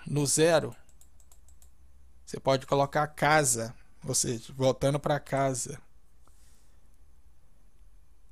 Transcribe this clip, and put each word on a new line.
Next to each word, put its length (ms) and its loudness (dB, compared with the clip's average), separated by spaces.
no 200 0
zero. 500 2
Você 140 -10
pode 260 2
colocar 400 2
casa, 720 2
ou 120 -4
seja, 420 -4
voltando 420 2
pra 200 0
casa. 600 -2